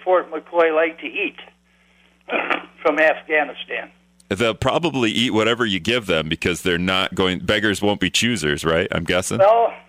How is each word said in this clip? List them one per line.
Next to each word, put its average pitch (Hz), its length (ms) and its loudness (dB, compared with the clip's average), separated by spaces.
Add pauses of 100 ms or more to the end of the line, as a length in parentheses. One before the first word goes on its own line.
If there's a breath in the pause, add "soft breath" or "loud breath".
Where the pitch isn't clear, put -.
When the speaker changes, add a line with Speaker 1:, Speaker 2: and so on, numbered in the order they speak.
Speaker 1:
Fort 180 280 2
McCoy 160 420 0
like 160 260 0
to - 60 -12
eat 175 300 -6 (920 soft breath)
<clears throat> - 540 -6
from 151 160 0
Afghanistan. 147 920 -2 (380)
Speaker 2:
They'll 110 260 0
probably 131 560 0
eat 117 220 0
whatever 113 320 2
you 98 160 -2
give 110 260 -2
them 80 220 0
because 82 340 -2
they're 87 140 2
not 92 380 -2
going, 92 240 0
beggars 104 420 0
won't 101 200 0
be 90 100 0
choosers, 80 540 -2
right? 82 260 2
I'm 85 140 -4
guessing. 90 340 -2
Speaker 1:
Well, 233 340 4 (160)